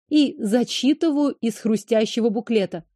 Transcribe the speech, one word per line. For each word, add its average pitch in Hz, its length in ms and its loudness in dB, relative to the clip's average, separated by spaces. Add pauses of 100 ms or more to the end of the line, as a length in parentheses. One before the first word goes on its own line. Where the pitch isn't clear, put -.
(100)
и 302 280 2
зачитываю 254 1000 0
из 226 180 -4
хрустящего 220 720 0
буклета. 202 560 -2 (120)